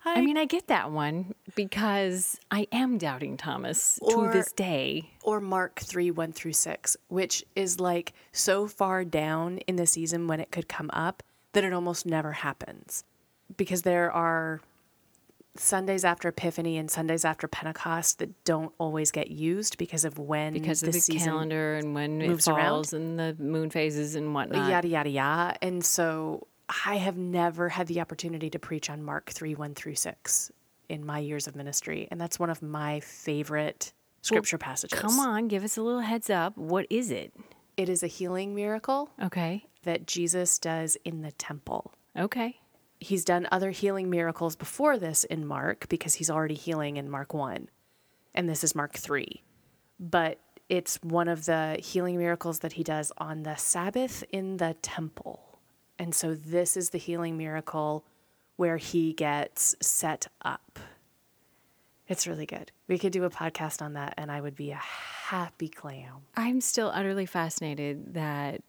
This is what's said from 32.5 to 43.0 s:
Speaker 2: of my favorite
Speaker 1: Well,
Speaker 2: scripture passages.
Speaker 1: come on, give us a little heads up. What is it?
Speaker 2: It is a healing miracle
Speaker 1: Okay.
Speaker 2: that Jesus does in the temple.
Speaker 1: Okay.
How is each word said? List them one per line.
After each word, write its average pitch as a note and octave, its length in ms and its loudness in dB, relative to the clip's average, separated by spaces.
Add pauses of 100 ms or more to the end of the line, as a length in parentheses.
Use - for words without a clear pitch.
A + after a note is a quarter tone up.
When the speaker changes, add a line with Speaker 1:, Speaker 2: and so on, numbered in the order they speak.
Speaker 2:
of D#3+ 120 -4
my D3+ 380 -2
favorite D3+ 960 -2
Speaker 1:
Well, - 280 -20
Speaker 2:
scripture - 360 4
passages. - 400 -4
Speaker 1:
come A3+ 220 4
on, A#3 280 2
give G3 160 0
us G#3+ 120 -2
a A3 60 -2
little A#3+ 180 2
heads A3+ 300 -2
up. F3+ 260 4
What E3+ 340 0
is A#3 200 2
it? G#2+ 220 -4 (440)
Speaker 2:
It F#3 120 2
is F3 140 2
a F3 40 -2
healing F#3 480 -4
miracle A3 560 0 (120)
Speaker 1:
Okay. F3+ 440 -2 (180)
Speaker 2:
that E3 220 -2
Jesus F3 520 0
does E3 460 -2
in E3 180 -6
the D3+ 100 -10
temple. - 640 -8 (240)
Speaker 1:
Okay. A3+ 420 -2 (400)